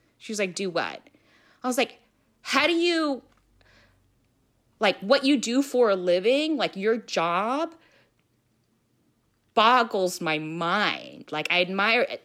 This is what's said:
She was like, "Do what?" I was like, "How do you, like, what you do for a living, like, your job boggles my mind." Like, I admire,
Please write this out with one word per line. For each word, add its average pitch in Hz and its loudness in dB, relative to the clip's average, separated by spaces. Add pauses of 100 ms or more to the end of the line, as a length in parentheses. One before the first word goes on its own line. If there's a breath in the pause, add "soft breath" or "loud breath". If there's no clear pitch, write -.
(180)
She - -12
was 208 -4
like, 185 -4
"Do 196 -6
what?" 117 -6 (640 soft breath)
I 247 -6
was 247 -2
like, - -2 (420)
"How 277 0
do 339 2
you, 320 0 (1600 soft breath)
like, 202 2
what 269 2
you 277 4
do 240 0
for 247 2
a 196 2
living, 220 2
like, 220 -2
your 214 0
job 214 -2 (1800 soft breath)
boggles 226 2
my 156 -2
mind." 165 -4
Like, 151 -6
I 180 2
admire, 196 0 (180)